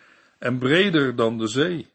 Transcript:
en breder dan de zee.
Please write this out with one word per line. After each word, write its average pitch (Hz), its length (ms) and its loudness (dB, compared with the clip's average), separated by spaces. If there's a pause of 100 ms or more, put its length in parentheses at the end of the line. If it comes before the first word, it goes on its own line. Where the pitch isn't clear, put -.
(400)
en 123 180 -2
breder 143 580 2
dan 117 220 0
de 113 100 -2
zee. 147 480 -2